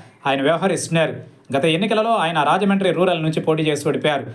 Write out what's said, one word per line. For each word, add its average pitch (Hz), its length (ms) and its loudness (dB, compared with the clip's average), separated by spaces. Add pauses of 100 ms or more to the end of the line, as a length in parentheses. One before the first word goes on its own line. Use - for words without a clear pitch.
(280)
ఆయన 139 140 0
వ్యవహరిస్తున్నారు. 147 720 0 (440)
గత 139 80 0
ఎన్నికలలో 214 500 0
ఆయన 165 280 0
రాజమండ్రి 190 480 2
రూరల్ 170 320 2
నుంచి 156 160 -2
పోటీ 160 240 0
చేసి 151 260 0
ఓడిపారు. 139 460 -2